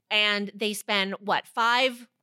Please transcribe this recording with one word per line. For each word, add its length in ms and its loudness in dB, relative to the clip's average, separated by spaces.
and 440 2
they 180 -4
spend, 480 -2
what, 260 0
five, 640 0